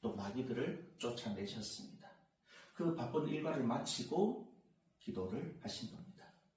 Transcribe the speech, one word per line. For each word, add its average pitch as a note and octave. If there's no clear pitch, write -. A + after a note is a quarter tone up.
또 G#2
마귀들을 -
쫓아내셨습니다. -
그 E3+
바쁜 -
일과를 D3+
마치고 D#3+
기도를 G2+
하신 -
겁니다. -